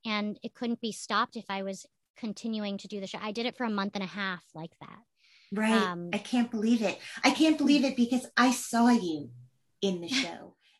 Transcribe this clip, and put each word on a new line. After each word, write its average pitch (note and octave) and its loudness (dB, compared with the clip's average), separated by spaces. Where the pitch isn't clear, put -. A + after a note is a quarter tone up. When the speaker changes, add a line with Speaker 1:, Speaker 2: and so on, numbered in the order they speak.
Speaker 1:
and G#3 -2
it - -12
couldn't A#3 -4
be A3 -4
stopped G#3+ -2
if A3 -10
I G3 -4
was G3 -8
continuing G#3 -6
to G3 -14
do G3+ -8
the F#3+ -8
show. F#3 -10
I G#3+ -6
did A#3 -4
it A#3+ -4
for B3+ -4
a A3+ 0
month G3+ -2
and G3 -4
a - -6
half F#3+ -6
like D#3+ -12
that. - -18
Speaker 2:
Right. G#3 2
Speaker 1:
Um, F3 -8
Speaker 2:
I G#3 -2
can't A#3 -2
believe A3+ 2
it. F#3 0
I C4+ 8
can't D#4 4
believe C#4+ 6
Speaker 1:
Mm. C4+ 4
Speaker 2:
it - -6
because B3 2
I B3 6
saw A#3 2
you E3+ 2
in F#3+ 0
the E3+ -8
Speaker 1:
<laughs> C4 0
Speaker 2:
show. - -10